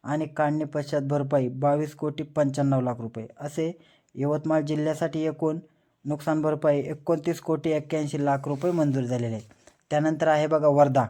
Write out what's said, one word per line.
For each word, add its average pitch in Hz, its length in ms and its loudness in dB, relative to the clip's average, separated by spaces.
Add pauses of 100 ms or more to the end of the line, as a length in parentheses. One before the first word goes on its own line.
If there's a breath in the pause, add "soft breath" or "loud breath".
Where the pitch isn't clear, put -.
आणि 151 220 -2
काढणी 151 380 0
पश्चात 147 380 -2
भरपाई 139 460 0
बावीस 143 480 0
कोटी 151 280 -6
पंच्याण्णव 139 580 0
लाख 123 180 -2
रुपये, 113 280 -10 (140)
असे 160 400 -6 (340 soft breath)
यवतमाळ 151 460 0
जिल्ह्यासाठी 151 600 -2
एकूण 156 380 -2 (460 soft breath)
नुकसान 151 360 -2
भरपाई 151 380 2
एकोणतीस 156 600 -2
कोटी 160 300 -2
एक्क्याऐंशी 151 560 -2
लाख 139 200 2
रुपये 147 260 -2
मंजूर 143 320 2
झालेले 120 320 -2
आहेत. 107 100 -10 (440 soft breath)
त्यानंतर 156 380 2
आहे 151 200 4
बघा 151 200 4
वर्धा 143 420 6